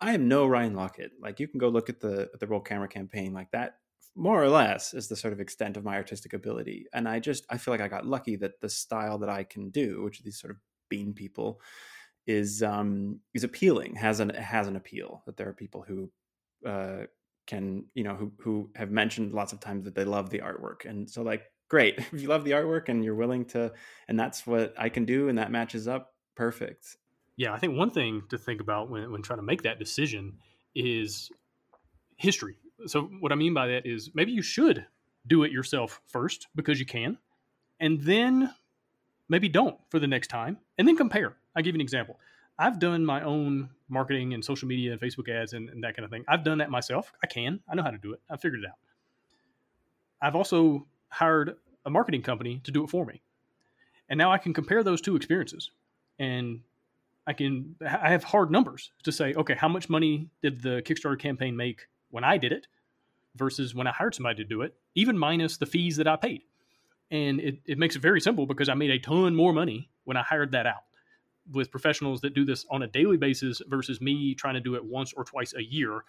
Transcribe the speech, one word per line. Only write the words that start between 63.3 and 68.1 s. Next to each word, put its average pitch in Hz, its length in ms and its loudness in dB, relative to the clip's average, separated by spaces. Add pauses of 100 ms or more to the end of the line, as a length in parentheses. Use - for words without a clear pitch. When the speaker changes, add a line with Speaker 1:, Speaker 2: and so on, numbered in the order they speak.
Speaker 2:
versus 131 400 -2
when 127 100 -2
I 123 60 2
hired 208 240 -2
somebody 117 220 -2
to 107 120 -8
do 110 120 -2
it, 147 120 -4 (220)
even 220 200 4
minus 165 420 2
the 139 100 -2
fees 175 300 0
that 156 100 4
I 156 80 6
paid?" - 260 -4 (680)
And 143 280 0
it, 139 280 -4
it 143 100 -2
makes 160 180 2
it 135 60 -6
very 170 180 6